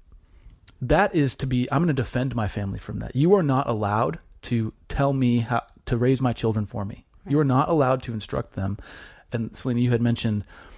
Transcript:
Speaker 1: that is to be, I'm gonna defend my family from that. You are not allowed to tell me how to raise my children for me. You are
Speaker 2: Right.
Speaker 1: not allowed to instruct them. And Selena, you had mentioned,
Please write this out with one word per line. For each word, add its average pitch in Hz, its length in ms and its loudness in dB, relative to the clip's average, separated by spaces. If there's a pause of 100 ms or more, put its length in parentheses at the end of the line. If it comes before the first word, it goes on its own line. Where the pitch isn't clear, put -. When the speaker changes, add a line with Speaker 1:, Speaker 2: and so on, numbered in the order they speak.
(800)
Speaker 1:
that 156 340 2
is 139 220 4
to - 100 -2
be, 127 240 0
I'm 135 100 2
gonna 170 120 2
defend 127 420 -2
my 110 120 0
family 101 320 -4
from 107 200 -8
that. 110 160 -6
You 156 200 4
are 190 80 4
not 135 240 2
allowed 110 520 0 (240)
to 113 300 -2 (140)
tell 139 260 0
me 123 260 4
how 117 240 -2 (220)
to 120 120 0
raise 123 240 2
my 123 120 2
children 107 320 -2
for 104 200 -6
me. - 200 -14 (220)
You 139 120 2
are - 20 4
Speaker 2:
Right. 143 60 2
Speaker 1:
not 131 220 2
allowed 131 340 2
to 117 100 -8
instruct - 400 -6
them. 98 240 -4 (540)
And 113 240 -4
Selena, 120 260 -2
you 120 100 2
had 113 100 2
mentioned, 117 420 0 (340)